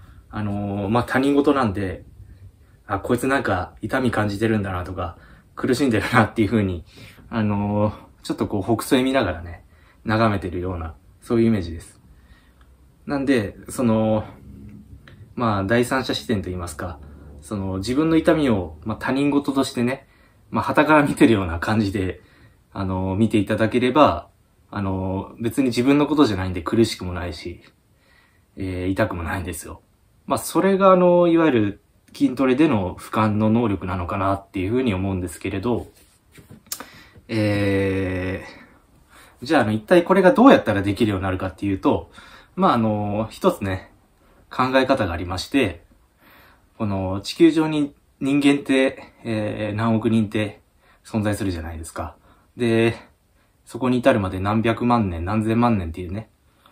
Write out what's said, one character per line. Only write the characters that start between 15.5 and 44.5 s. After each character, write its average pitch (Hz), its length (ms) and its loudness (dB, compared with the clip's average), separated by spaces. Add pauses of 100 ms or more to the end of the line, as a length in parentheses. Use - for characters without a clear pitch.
あ、 95 60 -2
第 120 200 2
三 127 200 -2
者 - 80 -4
視 - 140 -6
点 104 160 -2
と 92 80 -8
い 90 40 -6
い - 20 -8
ま 87 100 -8
す 85 100 -12
か、 87 220 -10 (420)
そ - 160 -10
の、 95 200 -4
自 104 180 -4
分 156 160 2
の 165 60 4
痛 160 180 4
み 147 160 2
を、 92 320 -2
ま 110 120 -6
あ、 - 40 -14
他 - 140 -4
人 143 180 0
事 143 220 0
と 135 100 0
し 123 100 -4
て 120 120 -2
ね、 131 240 -6 (420)
ま 107 100 -2
あ、 - 40 -4
傍 147 200 2
か 156 100 2
ら 147 100 6
見 139 100 0
て 147 140 6
る 113 40 6
よ 98 120 2
う - 20 -6
な 85 140 -6
感 110 180 -2
じ 101 140 0
で、 92 280 -4 (520)
あ 98 120 -8
の 92 280 -2
ー、 92 40 -2
見 110 120 2
て 107 100 0
い 98 80 0
た 107 100 -2
だ 110 120 0
け 123 100 0
れ 123 140 0
ば、 120 340 4 (460)
あ 104 100 -6
の 95 560 -6
ー、 117 60 -8
別 117 140 -2
に 131 100 2
自 120 160 0
分 143 140 4
の 143 100 2
こ 147 80 0
と 147 80 6
じ 107 100 0
ゃ - 20 -4
な 92 100 -4
い 95 40 -4
ん - 20 -6
で 90 100 -6
苦 113 220 2
し - 120 -6
く - 80 -12
も 90 80 -6
な 87 160 -6
い 87 40 -10
し、 - 300 -14 (920)
え 92 300 -6
ー、 - 20 -2
痛 95 180 0
く - 80 -6
も 92 80 -8
な - 160 -6
い 90 40 -8
ん - 20 -8
で 90 80 -8
す - 120 -12
よ。 76 180 -18 (440)
ま - 80 0
あ、 120 40 -2
そ - 220 -2
れ 190 180 4
が、 190 120 6
あ 185 60 8
の 175 320 6
ー、 - 20 4
い 165 80 4
わ 165 80 4
ゆ 151 60 2
る 104 280 0 (320)
筋 131 220 0
ト 135 120 2
レ 127 100 4
で 156 100 6
の 101 300 0
俯 - 160 -16
瞰 110 160 2
の 107 220 2
能 117 180 2
力 95 180 -2
な 92 80 -4
の 90 140 -4
か 92 100 -4
な 95 140 0
っ 95 160 -4
て - 100 -8
い 90 80 -2
う 104 60 -2
風 127 100 0
に 113 120 0
思 95 180 -2
う - 20 -2
ん 92 60 -4
で 87 80 -6
す - 100 -14
け 95 120 -6
れ 95 100 -6
ど、 107 260 -4 (1500)
え 98 1120 -2 (960)
ー、 123 60 -12
じ 160 80 0
ゃ 147 60 6
あ、 - 20 4
あ - 20 4
の、 107 60 0
一 107 160 -2
体 180 160 6
こ 185 120 2
れ 190 80 6
が 180 100 8
ど 226 140 6
う 277 40 10
や - 80 8
っ - 60 -2
た 104 100 0
ら 98 80 -2
で 101 140 0
き 123 80 2
る 104 80 0
よ 95 60 -2
う - 20 -4
に - 20 -6
な 95 80 -2
る 92 80 -4
か 92 80 -6
っ 92 80 -8
て - 100 -12
い 101 80 -2
う 95 60 -4
と、 113 320 0 (460)
ま 185 140 2
あ、 - 20 4
あ 127 40 2
の 107 520 -2
ー、 - 20 -14
一 - 220 0
つ - 80 -8
ね、 95 320 -6 (580)